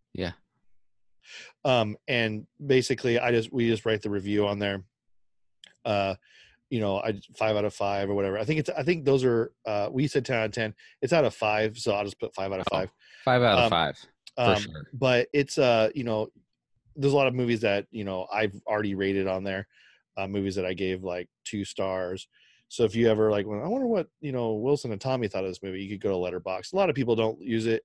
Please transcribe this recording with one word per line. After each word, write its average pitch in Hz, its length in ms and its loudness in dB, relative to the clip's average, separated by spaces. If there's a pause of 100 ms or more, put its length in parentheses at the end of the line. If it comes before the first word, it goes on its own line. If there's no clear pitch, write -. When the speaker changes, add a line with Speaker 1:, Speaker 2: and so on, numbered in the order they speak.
(140)
Speaker 1:
Yeah. 90 180 -4 (1300)
Speaker 2:
Um, 117 320 2 (120)
and 113 380 -2 (180)
basically, 127 540 2
I 123 120 0
just, 117 220 2
we 117 160 2
just 110 160 0
write 110 180 0
the 107 80 -4
review 101 360 0
on 101 120 -2
there. 101 240 -2 (1000)
Uh, 98 300 0 (560)
you 120 100 0
know, 101 180 0
I, 104 220 -4 (160)
five 110 200 0
out 104 80 0
of 104 100 -2
five 101 360 -2
or 101 40 0
whatever. 98 240 0
I 110 60 -4
think 156 160 -2
it's, - 100 -4
I 143 120 -4
think 160 220 -2
those 135 200 4
are, 117 280 2 (140)
uh, 104 240 -2
we 139 160 0
said 135 180 0
ten 123 140 -2
out 110 80 0
of 104 60 -6
ten. 110 220 -4 (280)
It's 135 100 0
out 160 120 4
of 110 100 0
five, 107 440 0
so 113 160 0
I'll 101 100 -2
just 101 160 -10
put - 140 -8
five 98 180 -4
out 95 80 -4
of - 120 -2
Speaker 1:
Oh, 95 40 0
Speaker 2:
five. 95 140 -4 (340)
Speaker 1:
five 123 180 4
out 117 160 6
of 120 60 6
Speaker 2:
Um, 113 60 2
Speaker 1:
five, 78 280 2 (380)
for 127 60 -2
Speaker 2:
um, 113 200 4
Speaker 1:
sure. 80 300 -12
Speaker 2:
but 127 400 2
it's, 143 260 0
uh, 117 360 4
you 127 100 -6
know, 110 240 -2 (680)
there's 139 160 2
a 143 40 6
lot 135 100 4
of 123 80 0
movies 120 260 0
that, 101 300 2
you 110 140 -6
know, 92 280 -4
I've 104 220 0 (120)
already 107 280 0
rated 98 320 0
on 95 180 -2
there, 98 220 -4 (500)
uh, 98 100 -6
movies 98 300 -2
that 90 100 -2
I 92 80 -2
gave, 92 300 -4
like, 90 240 -6 (160)
two 101 200 -6
stars. 92 640 -4 (420)
So 120 140 0
if 104 100 2
you 117 140 4
ever, 110 220 4
like, 104 160 0
went, 104 160 -6
"I 160 60 -6
wonder 254 180 -2
what, 208 220 0 (120)
you 147 120 -6
know, 117 220 -2
Wilson 127 380 0
and 98 80 -6
Tommy 131 280 -2
thought 95 160 -4
of 95 60 -4
this 87 120 -12
movie," 95 200 -8
you 95 60 -8
could 101 140 -8
go 104 80 0
to 90 280 -2
Letterboxd. 95 360 -6
A - 20 -2
lot 190 140 2
of 127 60 -2
people 120 200 2
don't 110 240 0
use 113 240 -2
it. 113 200 0